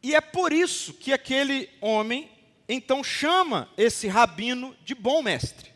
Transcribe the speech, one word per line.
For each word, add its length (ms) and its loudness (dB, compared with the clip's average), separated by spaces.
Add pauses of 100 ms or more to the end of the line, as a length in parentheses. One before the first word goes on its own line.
E 120 -4
é 60 8
por 320 -2
isso 400 -2
que 200 -4
aquele 580 -2 (100)
homem, 500 -2 (380)
então, 340 -2
chama 760 0
esse 300 2
rabino 760 0
de 100 -8
bom 280 0
mestre. 540 -4